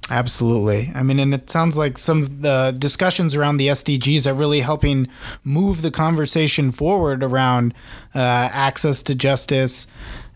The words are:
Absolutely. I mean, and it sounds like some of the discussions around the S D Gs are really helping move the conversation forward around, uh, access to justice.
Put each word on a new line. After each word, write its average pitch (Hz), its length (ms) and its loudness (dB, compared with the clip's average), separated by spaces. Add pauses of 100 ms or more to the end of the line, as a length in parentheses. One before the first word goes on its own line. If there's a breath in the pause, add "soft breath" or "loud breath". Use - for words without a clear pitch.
Absolutely. 117 840 0
I 131 80 -4
mean, 135 160 2
and 139 160 2
it 131 160 -4
sounds 165 280 0
like 143 200 -2
some 156 240 2
of 139 200 -8
the 131 360 2
discussions 151 580 0
around 147 200 2
the 139 140 2
S 139 140 0
D 143 140 0
Gs 139 300 0
are 135 60 2
really 147 260 2
helping 139 480 0 (380 loud breath)
move 165 360 0
the 160 100 -2
conversation 156 800 0
forward 147 520 0
around, 127 500 2 (400 loud breath)
uh, 135 60 -2
access 131 840 0
to 139 120 -2
justice. 131 720 0 (480 loud breath)